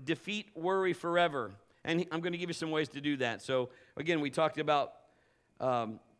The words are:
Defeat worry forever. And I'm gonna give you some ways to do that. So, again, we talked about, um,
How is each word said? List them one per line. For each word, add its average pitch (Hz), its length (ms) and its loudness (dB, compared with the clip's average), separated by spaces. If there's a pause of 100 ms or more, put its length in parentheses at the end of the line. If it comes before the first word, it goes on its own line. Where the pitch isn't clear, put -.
Defeat 185 520 -4
worry 185 400 0
forever. 165 580 2 (320)
And 170 260 0
I'm 160 100 -2
gonna 175 180 -2
give 175 100 -4
you 170 60 -2
some 160 160 -4
ways 156 200 0
to 143 100 -10
do 143 180 0
that. 117 240 0
So, 127 260 0 (280)
again, 160 240 0
we 143 100 0
talked 156 280 2
about, 147 360 2 (680)
um, 117 400 0 (200)